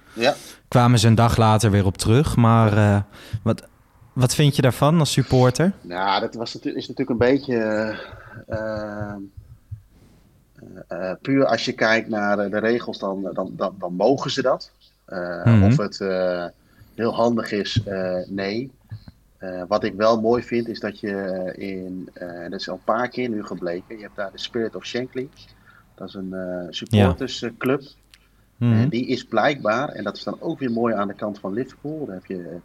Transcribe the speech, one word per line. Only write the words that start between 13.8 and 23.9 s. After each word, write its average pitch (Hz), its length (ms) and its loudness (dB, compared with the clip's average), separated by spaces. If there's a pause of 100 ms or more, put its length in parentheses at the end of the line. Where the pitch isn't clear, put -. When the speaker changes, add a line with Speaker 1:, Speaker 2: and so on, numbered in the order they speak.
Speaker 1:
mogen 120 380 2
ze 135 100 -4
dat. 127 300 -2 (340)
Eh, 87 400 -8
Speaker 2:
Mhm. 113 180 6
Speaker 1:
of 113 140 6
het, 180 240 -4
eh, 92 440 -2 (500)
heel 113 180 -2
handig 117 380 0
is, 104 340 -2
eh, 95 300 -4 (120)
nee. 101 440 -6 (680)
Eh, 90 300 -10
wat 104 160 2
ik 104 100 -4
wel 110 280 4
mooi 117 220 2
vind, 120 240 -2
is 107 120 -10
dat 101 200 -8
je, 104 160 -6
eh, 95 540 -6
in, 92 440 -10
eh, 87 360 -12
dat 95 100 -10
is - 100 -10
al 90 60 -8
een - 80 -18
paar 120 260 -2
keer 123 200 -6
nu 104 160 -6
gebleken, 92 520 -8